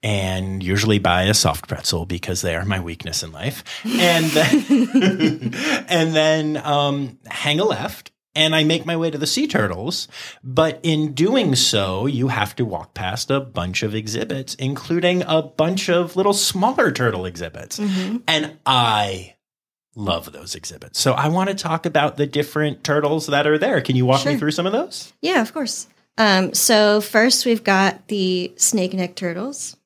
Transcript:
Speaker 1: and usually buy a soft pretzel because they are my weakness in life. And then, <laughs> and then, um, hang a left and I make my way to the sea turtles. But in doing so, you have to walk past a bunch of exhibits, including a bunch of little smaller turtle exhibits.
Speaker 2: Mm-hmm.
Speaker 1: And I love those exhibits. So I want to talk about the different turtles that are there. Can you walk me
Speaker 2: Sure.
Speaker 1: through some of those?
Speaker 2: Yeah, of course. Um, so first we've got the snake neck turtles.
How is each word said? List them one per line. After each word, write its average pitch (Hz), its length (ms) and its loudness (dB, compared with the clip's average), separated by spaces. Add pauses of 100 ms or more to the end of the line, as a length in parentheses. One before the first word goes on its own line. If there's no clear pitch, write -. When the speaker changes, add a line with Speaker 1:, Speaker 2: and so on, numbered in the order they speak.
Speaker 1:
and 95 580 -2
usually 101 380 2
buy 90 240 4
a 101 100 4
soft - 340 2
pretzel 85 380 -4
because 87 360 -6
they 87 140 -2
are 87 100 -4
my 98 140 -2
weakness 82 440 -8
in 82 80 -14
life. 87 320 -8 (220)
And 175 420 2
then, 185 1300 2
<laughs> 285 360 -4
and 165 240 2
then, 156 440 2
um, 143 680 -2
hang 147 340 -2
a 208 60 2
left 143 460 -4 (240)
and 156 200 2
I 160 80 4
make 165 220 2
my 170 100 -2
way 165 140 -2
to 151 80 -6
the 147 100 -2
sea 294 200 0
turtles. 104 600 -2 (360)
But 156 400 0
in 151 300 0
doing 170 420 2
so, 98 500 0
you 135 220 0
have 104 300 -2
to 123 80 0
walk 87 280 -8
past 98 380 -6
a 139 80 2
bunch 92 440 -6
of 107 120 -4
exhibits, 113 600 -6
including 170 680 -2
a 160 180 2
bunch 170 480 -2
of 175 260 0
little 196 180 4
smaller 202 580 2
turtle 107 340 -2
exhibits. 85 540 -10
Speaker 2:
Mm-hmm. 190 380 -2 (100)
Speaker 1:
And 156 380 -2
I 107 720 0 (600)
love 87 360 -4
those 71 240 -14
exhibits. - 440 -12
So 135 140 2
I 143 140 0
want 185 220 0
to 196 60 -4
talk 165 300 -4
about 151 320 2
the 147 80 2
different 143 580 -2
turtles 147 440 0
that 143 180 4
are 151 120 4
there. 185 240 2
Can 127 140 -2
you 127 100 4
walk 131 200 4
me 143 80 2
Speaker 2:
Sure. 135 60 0
Speaker 1:
through 147 120 0
some 170 140 -2
of 190 60 0
those? - 400 -4 (100)
Speaker 2:
Yeah, 320 200 2
of 320 120 -4
course. - 340 -6 (300)
Um, 190 360 4
so 208 480 4
first 226 440 2
we've 226 180 2
got 196 440 2
the 185 480 -2
snake 185 380 0
neck 180 220 -4
turtles. 190 600 -8 (100)